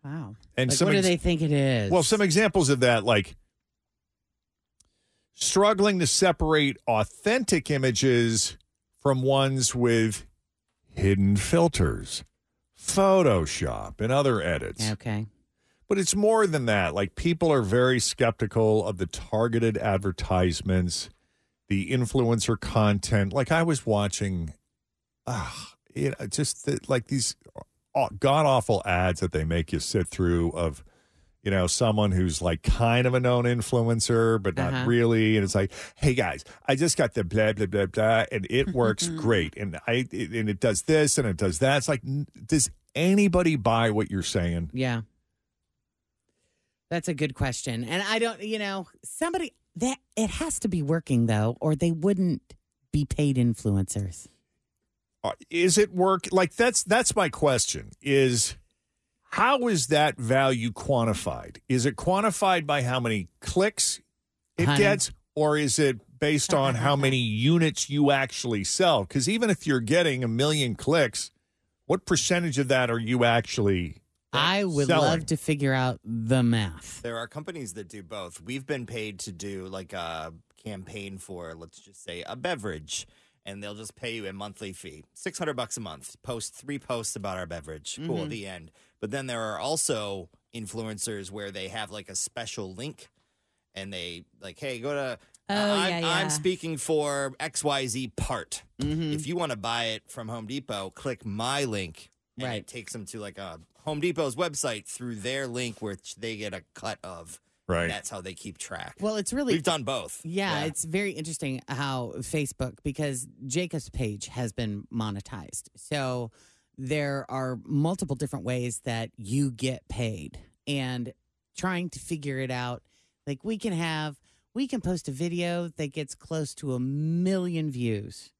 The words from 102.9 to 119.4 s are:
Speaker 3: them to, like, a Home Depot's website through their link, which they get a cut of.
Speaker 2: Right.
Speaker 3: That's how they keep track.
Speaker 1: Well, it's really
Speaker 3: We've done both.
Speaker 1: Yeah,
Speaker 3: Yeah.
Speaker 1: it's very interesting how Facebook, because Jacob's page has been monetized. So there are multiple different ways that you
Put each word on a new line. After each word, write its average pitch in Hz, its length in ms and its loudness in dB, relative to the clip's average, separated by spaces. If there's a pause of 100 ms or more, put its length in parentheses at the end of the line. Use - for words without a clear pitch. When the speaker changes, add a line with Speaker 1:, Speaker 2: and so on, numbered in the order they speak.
Speaker 3:
them 107 140 -12
to, 113 120 -14
like, 101 180 -12
a 87 220 -14 (240)
Home 151 160 -4
Depot's 147 360 -2
website 139 500 -4
through 120 300 -10
their 127 320 -6
link, 120 340 -6
which 101 340 -10
they 110 220 -8
get 104 160 -8
a 90 100 -12 (120)
cut 101 280 -10
of. 85 380 -16 (260)
Speaker 2:
Right. 85 200 0
Speaker 3:
That's 101 240 -6
how 98 100 -10
they 90 140 -12
keep 92 240 -14
track. - 400 -12
Speaker 1:
Well, 214 180 -2
it's 202 160 -4
really 254 200 0
Speaker 3:
We've 160 100 0
done 160 200 0
both. 117 400 -6
Speaker 1:
Yeah, 170 360 -2
Speaker 3:
Yeah. 151 60 -4
Speaker 1:
it's 156 180 -6
very 190 300 -4
interesting 151 540 -6
how 131 500 -4
Facebook, 135 640 -6
because 139 440 -4 (200)
Jacob's 160 420 -4
page 104 380 -6
has 123 260 -6
been 107 400 -6
monetized. 104 680 -8 (120)
So 127 540 -4 (480)
there 139 520 -2
are 127 360 -4
multiple 151 500 0
different 139 300 -6
ways 123 400 -4
that 113 320 -4
you 127 340 0